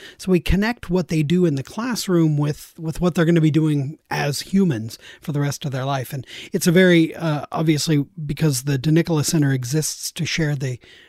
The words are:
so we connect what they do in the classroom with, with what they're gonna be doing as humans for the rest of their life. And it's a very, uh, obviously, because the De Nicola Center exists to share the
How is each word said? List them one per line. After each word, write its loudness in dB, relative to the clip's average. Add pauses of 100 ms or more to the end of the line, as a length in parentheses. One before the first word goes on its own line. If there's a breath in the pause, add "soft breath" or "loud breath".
(180 loud breath)
so -2
we 4
connect 0
what 0
they 0
do 2
in 2
the -4
classroom 0
with, -4
with -6
what 0
they're 2
gonna 4
be 4
doing 0 (100)
as -4
humans -2 (220 loud breath)
for -8
the 0
rest -4
of -6
their -4
life. -4
And -8 (280 loud breath)
it's -2
a 6
very, 6
uh, -4
obviously, 2 (200)
because 0
the 0
De -2
Nicola 2
Center 2
exists -4
to -6
share -2
the -8 (300 soft breath)